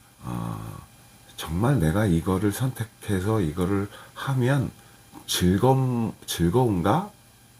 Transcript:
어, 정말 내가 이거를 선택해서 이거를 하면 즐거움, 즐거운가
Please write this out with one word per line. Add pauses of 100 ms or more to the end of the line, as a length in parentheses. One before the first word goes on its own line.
(220)
어, (580)
정말
내가
이거를
선택해서
이거를 (260)
하면 (560)
즐거움, (140)
즐거운가 (500)